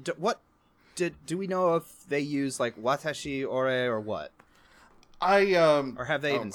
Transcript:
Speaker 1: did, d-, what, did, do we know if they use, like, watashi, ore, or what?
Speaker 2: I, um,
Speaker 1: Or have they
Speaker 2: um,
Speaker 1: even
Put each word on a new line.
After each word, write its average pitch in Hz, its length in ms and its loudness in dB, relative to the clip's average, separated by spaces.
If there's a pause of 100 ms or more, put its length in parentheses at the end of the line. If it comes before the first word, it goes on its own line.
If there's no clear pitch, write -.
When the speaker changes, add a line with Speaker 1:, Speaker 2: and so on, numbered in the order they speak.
Speaker 1:
did, - 20 -16
d-, 165 120 -6
what, 208 240 -4 (540)
did, 170 200 -4 (120)
do 160 100 -4
we 196 100 -4
know 180 300 2
if 160 80 -2 (240)
they 143 120 0
use, 139 380 -2
like, 117 220 -2
watashi, 139 680 -2
ore, 127 220 0
or 123 320 0
what? 98 320 -8 (880)
Speaker 2:
I, 196 340 4
um, 147 440 4
Speaker 1:
Or 123 80 -8
have 143 160 -2
they 147 100 0
Speaker 2:
um, 139 40 2
Speaker 1:
even 110 180 -4